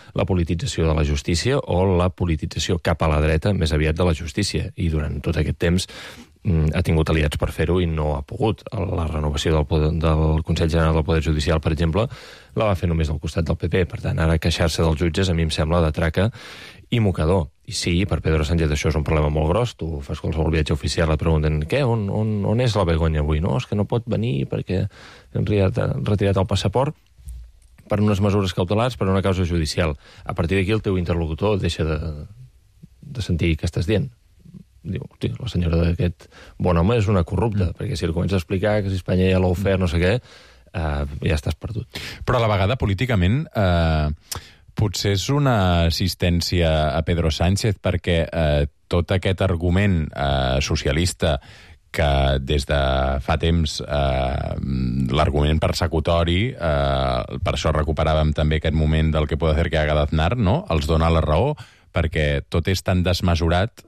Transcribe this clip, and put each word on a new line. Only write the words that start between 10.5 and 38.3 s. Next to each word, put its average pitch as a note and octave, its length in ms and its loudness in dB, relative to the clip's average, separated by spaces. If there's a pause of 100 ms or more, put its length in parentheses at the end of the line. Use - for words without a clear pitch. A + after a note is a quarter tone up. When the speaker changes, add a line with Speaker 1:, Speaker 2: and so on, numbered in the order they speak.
Speaker 1:
General D#2+ 240 2
del D#2+ 100 2
Poder D#2+ 180 2
Judicial, D#2 380 0
per E2 120 0
exemple, E2 360 0 (460)
la A2+ 100 0
va G2+ 120 2
fer F2+ 120 -2
només D#2+ 220 0
al D2 100 -4
costat D#2 240 -4
del E2 120 0
P E2+ 120 -4
P. F2+ 180 2
Per - 140 -10
tant, F2+ 180 -4
ara D#2+ 200 2
queixar-se E2+ 440 0
dels D#2 180 2
jutges F2+ 280 0
a E2+ 60 2
mi E2 80 2
em D#2 80 0
sembla E2 320 0
de D#2 100 2
traca E2+ 380 0 (600)
i A#2+ 100 2
mocador. E2+ 480 2 (160)
I A2 80 -14
sí, F2+ 340 0
per D#2 140 -2
Pedro D#2 240 2
Sánchez D#2+ 300 2
això D2+ 160 0
és D#2 60 0
un D2+ 80 0
problema D2+ 260 2
molt D#2 180 0
gros. A2+ 280 0
Tu D#2+ 100 -8 (160)
fas D#2 180 -8
qualsevol D#2+ 300 -2
viatge D#2 240 2
oficial, D#2 380 0
et D#2 80 0
pregunten: D#2 420 2
«Què? C3 240 0
On, A2 240 0
on, G#2+ 340 -2
on G#2+ 160 0
és A#2+ 140 2
la G2+ 100 2
Begoña D#2+ 360 2
avui?» D2+ 200 0
«No, B2+ 160 0
és B2+ 100 -4
que - 120 -4
no G2+ 80 0
pot A#2 180 -2
venir B2 460 -2
perquè G2+ 380 -2 (440)
han G#2+ 140 -2
retirat, G2+ 320 2
han A2 260 -2
retirat G2+ 320 0
el F#2+ 140 0
passaport A2+ 460 0 (920)
per G#2 140 0
unes G#2 180 2
mesures G2+ 320 2
cautelars, G#2+ 460 0
per G#2 80 -2
una F#2+ 160 2
causa F#2 240 0
judicial.» E2 480 0 (320)
A - 80 -8
partir F2+ 240 0
d'aquí G2 160 0
el G#2+ 80 -2
teu F#2+ 160 0
interlocutor E2+ 640 0
deixa E2+ 240 -2
de, D#2 400 -4 (760)
de - 220 -10
sentir E2+ 340 0
què - 140 -4
estàs E2+ 160 -2
dient. C3+ 240 0 (720)
Diu: - 260 -8
«Hosti, - 300 -6
la - 100 -8
senyora E2 380 0
d'aquest E2+ 420 -2 (300)
bon F#2 180 2
home G#2 220 4
és G2 100 2
una F#2+ 160 4
corrupta», F#2+ 460 0
Speaker 2:
Mm. - 80 -12
Speaker 1:
perquè - 180 -4
si F2 100 -4
li E2 60 -2
comences F2+ 220 0